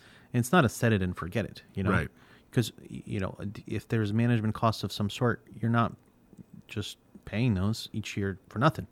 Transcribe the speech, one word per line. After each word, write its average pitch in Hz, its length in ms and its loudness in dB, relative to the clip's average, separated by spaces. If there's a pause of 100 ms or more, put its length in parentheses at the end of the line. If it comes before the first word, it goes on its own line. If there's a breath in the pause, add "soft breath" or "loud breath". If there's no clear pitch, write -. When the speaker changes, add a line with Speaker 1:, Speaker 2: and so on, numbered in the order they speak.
(340 soft breath)
Speaker 1:
it's 120 180 2
not 175 140 8
a - 20 4
set 117 240 2
it 101 80 2
and 90 160 -2
forget 90 300 -4
it, - 160 -14 (100)
you 98 100 -4
know? 95 80 2
Speaker 2:
Right. 87 180 2 (440 soft breath)
Speaker 1:
'Cause, 120 180 2 (200)
y-, - 160 -12
you 110 140 -4
know, - 180 -4 (140)
d-, - 140 -16
if 107 220 -6
there's 110 240 0
management 113 420 2
costs - 300 0
of 101 80 -6
some 104 160 -2
sort, - 340 -2 (160)
you're 113 120 0
not 117 240 2 (720)
just - 300 -8 (260)
paying 110 300 2
those 98 400 0
each 110 240 -6
year 98 200 -2 (120)
for - 80 -6
nothing. - 340 2